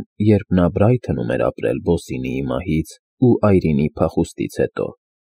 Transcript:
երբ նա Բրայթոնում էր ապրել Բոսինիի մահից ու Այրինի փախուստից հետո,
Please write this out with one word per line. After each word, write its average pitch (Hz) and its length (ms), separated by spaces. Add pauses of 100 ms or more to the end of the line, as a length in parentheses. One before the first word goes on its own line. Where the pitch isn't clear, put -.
(180)
երբ 107 320
նա 92 180
Բրայթոնում 101 640
էր - 120
ապրել - 360
Բոսինիի - 640
մահից 123 460 (320)
ու 127 80 (100)
Այրինի 131 520
փախուստից - 680
հետո, - 300 (420)